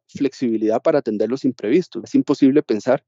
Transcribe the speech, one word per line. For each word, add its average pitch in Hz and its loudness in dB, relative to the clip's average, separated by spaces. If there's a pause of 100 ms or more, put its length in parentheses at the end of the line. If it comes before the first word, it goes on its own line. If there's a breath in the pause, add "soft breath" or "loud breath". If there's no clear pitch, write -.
flexibilidad 113 -2
para 151 2
atender 107 -2
los 135 -6
imprevistos. 131 -2
Es - -10
imposible 139 2
pensar 113 -2